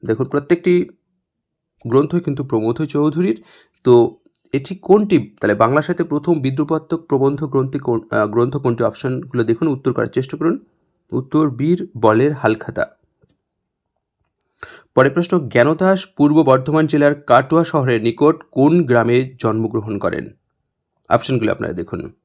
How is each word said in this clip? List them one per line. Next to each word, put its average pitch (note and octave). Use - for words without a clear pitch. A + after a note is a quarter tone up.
দেখুন, A2+
প্রত্যেকটি F3
গ্রন্থ C#3
কিন্তু D3
প্রমথ A#2
চৌধুরীর। D3+
তো A#2+
এটি C#3
কোনটি? G3+
তাহলে G2+
বাংলা B2
সাহিত্যে E3+
প্রথম D3
বিদ্রুপাত্মক D3+
প্রবন্ধ C#3
গ্রন্থি C3+
কোন-, A#2
আহ, G#2+
গ্রন্থ A#2+
কোনটি? A#2+
অপশনগুলো B2+
দেখুন, A#2
উত্তর C3+
করার A2+
চেষ্টা C3
করুন। D#3+
উত্তর C#3+
বীর D3
বলের A2
হালখাতা। -
পরের C3+
প্রশ্ন, E3+
জ্ঞানদাস D#3+
পূর্ব D3
বর্ধমান C#3
জেলার D3
কাটোয়া C#3
শহরের C3
নিকট C#3
কোন D#3
গ্রামে B2
জন্মগ্রহণ A2
করেন? -
অপশনগুলো A2
আপনারা -
দেখুন। -